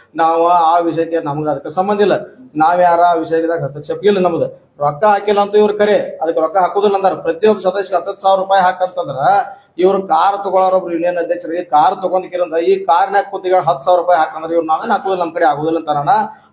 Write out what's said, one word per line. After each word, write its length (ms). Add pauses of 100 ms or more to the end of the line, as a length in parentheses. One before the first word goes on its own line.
(140)
ನಾವ 320
ಆ 320
ವಿಷಯಕ್ಕೆ 420
ನಮ್ಗ 280
ಅದಕ್ಕೆ 220
ಸಂಬಂಧ 300
ಇಲ್ಲ, 120 (440)
ನಾವ್ 240
ಯಾರ 200
ಆ 120
ವಿಷಯದಾಗ 520
ಹಸ್ತಕ್ಷೇಪ 400
ಇಲ್ಲ 140
ನಮ್ದು. 280 (320)
ರೊಕ್ಕ 260
ಹಾಕಿಲ್ಲ 360
ಅಂತ 140
ಇವ್ರು 240
ಕರೆ, 440
ಅದಕ್ಕೆ 180
ರೊಕ್ಕ 160
ಹಾಕುದಿಲ್ಲ 400
ಅಂದಾರ. 180
ಪ್ರತಿಯೊಬ್ಬ 460
ಸದಸ್ಯಗೆ 360
ಹತ್ತತ್ತು 260
ಸಾವಿರ 180
ರೂಪಾಯಿ 220
ಹಾಕಂತಂದ್ರ 540 (640)
ಇವ್ರು 240
ಕಾರ್ 420
ತಗೊಳ್ಳೋರೊಬ್ರು 480
ಯೂನಿಯನ್ 240
ಅಧ್ಯಕ್ಷರಿಗೆ 480
ಕಾರ್ 380
ತಗೊಂಡ್ 240
ಕಿರಂದ 280
ಈ 300
ಕಾರ್ನ್ಯಾಗ 460
ಕೂತಿಗೆ 240
ಹತ್ತು 300
ಸಾವಿರ 160
ರೂಪಾಯಿ 180
ಹಾಕಂದ್ರೆ 340
ಇವ್ರು 140
ನಾವೇನ್ 260
ಹಾಕುದಿಲ್ಲ 320
ನಮ್ 80
ಕಡೆ 120
ಆಗುದಿಲ್ಲ 340
ಅಂತ 120
ಅಣ್ಣ. 180 (440)